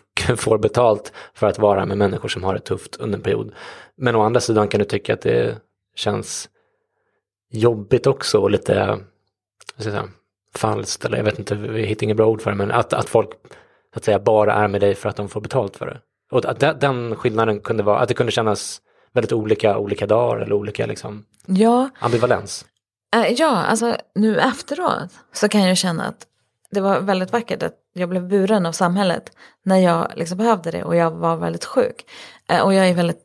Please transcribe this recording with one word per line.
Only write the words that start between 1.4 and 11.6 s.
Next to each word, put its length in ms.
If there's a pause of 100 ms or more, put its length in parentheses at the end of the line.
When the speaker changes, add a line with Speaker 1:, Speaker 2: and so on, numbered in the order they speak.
Speaker 1:
att 120
vara 280
med 120
människor 300
som 160
har 100
det 60
tufft 360
under 220
en 40
period. 300 (440)
Men 200
å 60
andra 180
sidan 280
kan 100
du 60
tycka 300
att 80
det 340 (380)
känns 540 (1000)
jobbigt 560
också 320
och 120
lite, 360
vad 120 (800)
ska 120
jag 20
säga, 160 (460)
falskt, 500
eller 120
jag 80
vet 140
inte, 160
vi 280